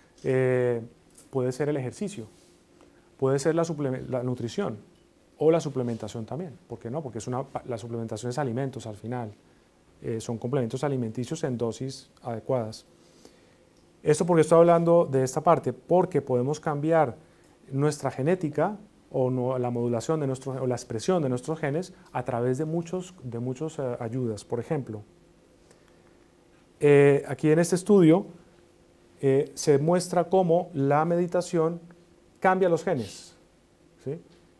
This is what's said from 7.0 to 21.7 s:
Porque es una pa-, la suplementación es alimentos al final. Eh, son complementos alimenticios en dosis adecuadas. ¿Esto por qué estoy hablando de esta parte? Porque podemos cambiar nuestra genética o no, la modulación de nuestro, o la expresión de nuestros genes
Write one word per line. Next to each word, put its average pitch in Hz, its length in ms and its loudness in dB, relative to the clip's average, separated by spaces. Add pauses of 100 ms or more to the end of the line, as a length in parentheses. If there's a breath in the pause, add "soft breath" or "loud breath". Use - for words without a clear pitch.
Porque 113 160 -10
es 107 80 -10
una 127 160 -4
pa-, - 240 -10
la 120 100 -6
suplementación 117 540 -8
es 123 80 -8
alimentos 127 480 -4
al 107 100 -12
final. 113 360 -8 (680 soft breath)
Eh, 113 200 -6
son 117 180 -8
complementos 127 460 -4
alimenticios 127 600 -4
en 127 140 -2
dosis 120 520 -6 (120)
adecuadas. 113 640 -4 (1160 loud breath)
¿Esto 151 240 2
por 170 100 4
qué 160 40 8
estoy 165 180 6
hablando 170 460 6
de 135 180 0
esta 131 200 -2
parte? - 300 2
Porque 175 500 0
podemos 131 360 -2
cambiar 151 580 0 (540 loud breath)
nuestra 143 400 -2
genética 165 680 -2 (360)
o 127 180 0
no, 127 280 -2
la 123 120 -2
modulación 120 500 -2
de 139 60 -2
nuestro, 131 260 -6
o 131 140 -6
la 123 80 0
expresión 151 480 -2
de 135 60 0
nuestros 127 320 -4
genes 156 320 -4 (200 loud breath)